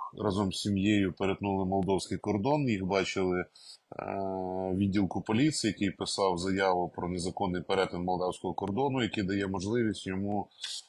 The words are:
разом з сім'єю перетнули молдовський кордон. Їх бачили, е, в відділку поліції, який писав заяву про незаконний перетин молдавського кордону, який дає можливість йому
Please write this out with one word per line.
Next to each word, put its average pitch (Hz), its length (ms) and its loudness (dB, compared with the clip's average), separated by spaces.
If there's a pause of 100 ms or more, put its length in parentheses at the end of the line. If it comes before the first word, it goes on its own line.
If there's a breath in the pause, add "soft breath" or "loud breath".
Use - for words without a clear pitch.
(180)
разом 98 360 0
з - 80 -6
сім'єю 101 520 2
перетнули 98 520 0
молдовський 95 520 0
кордон. 123 520 0
Їх 95 160 0
бачили, 92 540 2
е, 87 60 -2 (1300 loud breath)
в 92 60 0
відділку 98 440 2
поліції, 117 500 2
який 98 200 0
писав 95 460 0
заяву 92 520 2
про 87 200 -4
незаконний 90 520 -2
перетин 90 420 0
молдавського 90 500 -2
кордону, 123 500 0
який 107 200 -2
дає 98 240 0
можливість 101 600 -2
йому 98 400 -2 (420 loud breath)